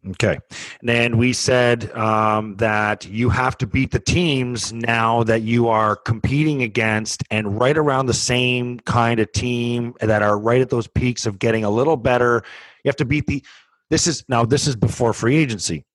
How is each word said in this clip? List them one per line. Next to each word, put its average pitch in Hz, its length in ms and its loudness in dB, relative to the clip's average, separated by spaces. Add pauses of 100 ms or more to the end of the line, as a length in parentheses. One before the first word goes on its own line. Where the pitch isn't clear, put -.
(100)
Okay. 92 280 0 (420)
And 117 80 -4
then 117 300 2
we 123 140 2
said, 120 640 0
um, 107 600 0
that 107 480 0
you 110 220 -2
have 127 300 0
to 131 80 -4
beat 131 240 -2
the 123 80 -2
teams 127 720 -2
now 117 520 2
that 113 180 2
you 117 260 2
are 107 280 2
competing 135 680 -2
against 110 680 -2
and 107 280 -2
right 131 180 4
around 139 300 2
the 117 80 0
same 123 680 -2
kind 117 380 2
of 107 140 0
team 120 680 -2
that 107 220 2
are 104 160 2
right 117 220 2
at 127 100 0
those 120 160 -2
peaks 123 400 -2
of 101 140 -6
getting 113 240 0
a 104 60 0
little 139 260 2
better. 120 480 2 (400)
You 135 40 2
have 135 80 0
to 151 80 -2
beat 139 220 -2
the, 139 160 -4 (480)
this 160 160 0
is, 165 220 -4
now 117 160 2
this 135 240 0
is 131 80 -2
before 113 360 0
free 123 240 2
agency. 107 480 -2 (100)